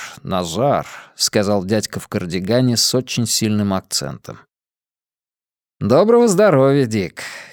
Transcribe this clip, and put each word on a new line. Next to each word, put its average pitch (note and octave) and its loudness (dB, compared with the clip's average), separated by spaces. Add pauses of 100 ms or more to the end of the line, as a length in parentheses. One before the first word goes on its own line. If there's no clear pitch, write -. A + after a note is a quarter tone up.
(240)
Назар», — F2+ -2 (280)
сказал G2+ 0
дядька G#2 -2
в - -14
кардигане G#2+ 0
с - 0
очень B2+ -2
сильным G#2 0
акцентом. - -8 (1400)
«Доброго G#3+ 4
здоровья, C#3+ 4
Дик. G#2+ -4 (320)